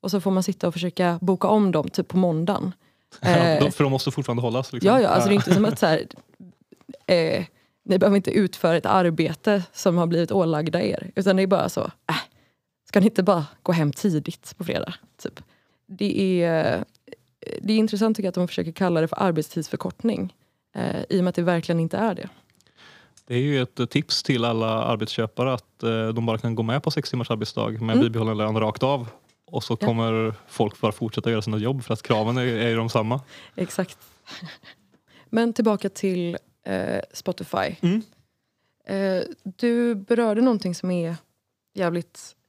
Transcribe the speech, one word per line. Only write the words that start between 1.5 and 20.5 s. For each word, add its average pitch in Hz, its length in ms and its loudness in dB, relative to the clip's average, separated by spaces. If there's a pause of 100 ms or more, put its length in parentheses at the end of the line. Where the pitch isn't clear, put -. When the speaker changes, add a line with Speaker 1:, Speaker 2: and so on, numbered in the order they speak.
Speaker 1:
dem, 156 180 0
typ, - 180 -4
på 180 100 0
måndagen. 180 540 0 (260)
Speaker 2:
<laughs> - 240 -20
Ja, - 80 2
Speaker 1:
Eh, 170 340 6
Speaker 2:
de, 147 80 2
för - 120 2
de 139 80 4
måste 135 200 0
fortfarande 123 300 -2
hållas, 123 320 -2
liksom. 131 180 0
Speaker 1:
ja, 254 100 6
ja, 208 80 4
alltså, - 200 4
det 202 40 6
är - 20 6
Speaker 2:
Ja. 202 60 4
Speaker 1:
inte 175 120 2
som 196 120 4
att - 140 -2
så 214 60 4
här, 160 200 2 (1000)
eh, 165 380 2 (400)
ni 180 140 2
behöver 202 180 6
inte - 140 0
utföra 180 460 2
ett 156 80 -2
arbete 175 800 2 (100)
som 175 240 0
har 170 100 2
blivit 170 240 0
ålagda 165 500 0
er. - 340 -4
Utan 190 200 2
det 190 80 2
är 190 40 0
bara 185 220 2
så, - 120 -4
äh, - 340 -6 (720)
ska - 120 4
ni 190 60 6
inte 214 180 2
bara 175 220 2 (180)
gå - 80 -2
hem 156 220 2
tidigt - 640 -4
på 185 60 -10
fredag? - 300 -6 (300)
Typ. - 160 -12 (460)
Det 190 580 0
är, 160 400 0 (800)
det 220 120 -2
är 220 40 4
intressant, 220 400 0
tycker 196 100 -4
jag, - 40 0
att - 40 -10
de 180 120 0
försöker 165 240 -6
kalla 175 300 0
det 160 60 0
för - 140 -4
arbetstidsförkortning. 185 1120 -4 (420)